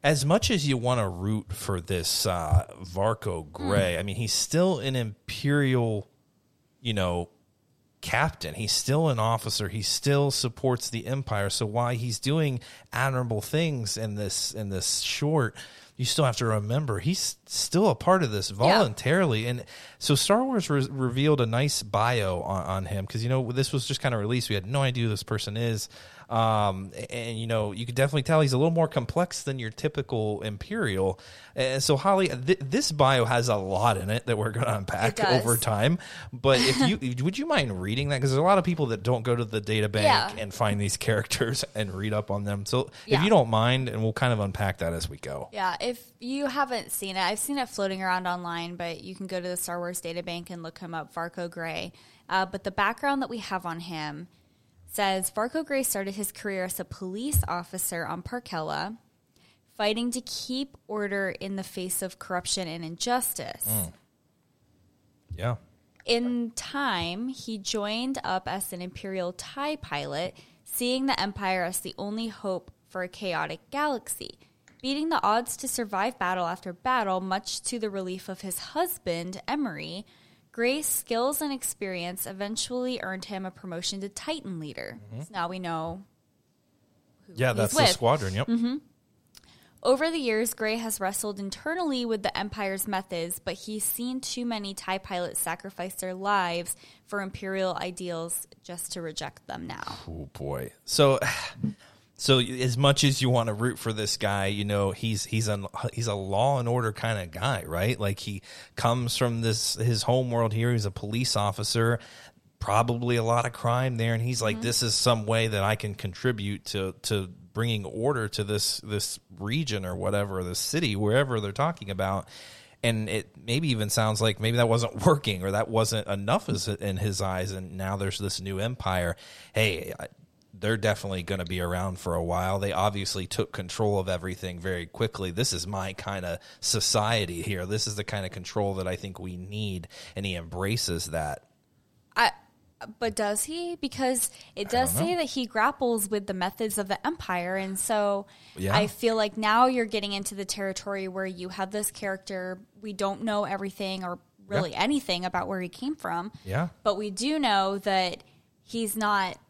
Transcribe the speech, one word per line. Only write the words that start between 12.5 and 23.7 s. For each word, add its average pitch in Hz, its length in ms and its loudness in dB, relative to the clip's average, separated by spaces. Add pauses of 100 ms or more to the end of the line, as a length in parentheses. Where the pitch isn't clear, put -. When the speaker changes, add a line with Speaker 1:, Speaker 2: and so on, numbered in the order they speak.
Speaker 1:
admirable 123 480 2
things 147 560 0
in 110 180 -2
this, - 380 -2
in 104 160 -4
this 95 320 0
short, 147 560 2 (400)
you 131 80 -2
still 147 220 4
have 120 100 2
to - 80 0
remember 110 540 2
he's - 380 0 (100)
still - 420 4
a 143 60 6
part 185 280 6
of 123 80 2
this 101 200 0
Speaker 2:
Yeah. 98 60 -8
Speaker 1:
voluntarily. 143 880 4
And 123 180 -4 (340)
so - 180 4
Star 214 280 6
Wars 247 240 0
re-, 139 220 4
revealed 135 500 4
a 120 60 6
nice 123 360 2
bio 104 600 2
on, 92 240 0
on 95 200 0
him, 98 200 -2
'cause, 110 160 -4
you 120 80 0
know, 131 220 2
this 131 200 2